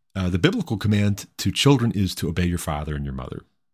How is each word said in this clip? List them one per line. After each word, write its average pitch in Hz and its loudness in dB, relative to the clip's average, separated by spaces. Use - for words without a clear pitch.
uh, 95 -2
the 90 -2
biblical 185 0
command 101 2
to 98 -2
children 123 4
is 95 0
to 80 -4
obey 87 0
your 87 0
father 76 -4
and 71 -4
your 67 -6
mother. - -10